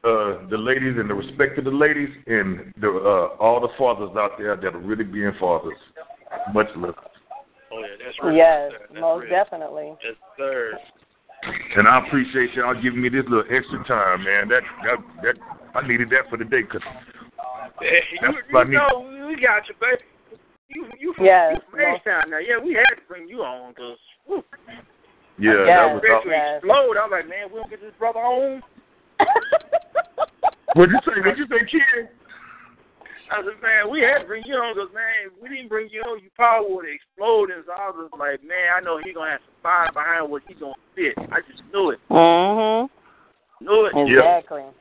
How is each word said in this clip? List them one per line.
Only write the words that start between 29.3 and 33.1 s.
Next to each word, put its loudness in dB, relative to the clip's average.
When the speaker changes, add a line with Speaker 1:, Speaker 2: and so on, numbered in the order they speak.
Speaker 1:
What'd 8
you 2
say? -2
What'd 0
you -6
say, -2
kid? 0